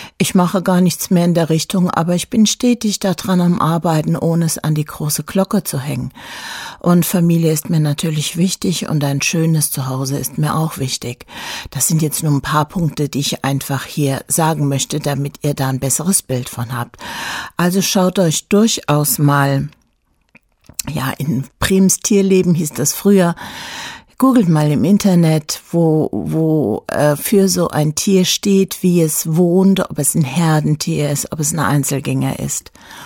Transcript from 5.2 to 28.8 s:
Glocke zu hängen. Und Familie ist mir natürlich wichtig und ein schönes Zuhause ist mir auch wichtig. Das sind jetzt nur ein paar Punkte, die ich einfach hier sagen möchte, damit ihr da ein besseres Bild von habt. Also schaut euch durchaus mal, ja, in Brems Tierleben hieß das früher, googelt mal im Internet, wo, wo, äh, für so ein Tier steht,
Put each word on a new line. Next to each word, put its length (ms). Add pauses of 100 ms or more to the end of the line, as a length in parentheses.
Glocke 420
zu 140
hängen. 340 (640)
Und 280
Familie 440
ist 200
mir 100
natürlich 560
wichtig 540
und 140
ein 180
schönes 480
Zuhause 480
ist 180
mir 180
auch 220
wichtig. 480 (460)
Das 180
sind 140
jetzt 200
nur 100
ein 100
paar 240
Punkte, 420
die 120
ich 220
einfach 440
hier 420
sagen 400
möchte, 320
damit 400
ihr 140
da 160
ein 100
besseres 400
Bild 300
von 260
habt. 220 (580)
Also 240
schaut 380
euch 300
durchaus 720
mal, 520 (1200)
ja, 260
in 280 (140)
Brems 420
Tierleben 540
hieß 200
das 180
früher, 420 (840)
googelt 300
mal 220
im 140
Internet, 760 (120)
wo, 400
wo, 760
äh, 300
für 320
so 200
ein 260
Tier 300
steht, 580